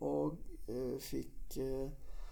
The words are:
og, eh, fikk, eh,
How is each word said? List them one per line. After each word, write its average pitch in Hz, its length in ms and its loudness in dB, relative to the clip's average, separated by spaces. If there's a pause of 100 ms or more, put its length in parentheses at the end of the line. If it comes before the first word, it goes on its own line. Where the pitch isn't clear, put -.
og, 147 360 4 (300)
eh, 123 320 0
fikk, - 580 -2
eh, 131 320 2 (420)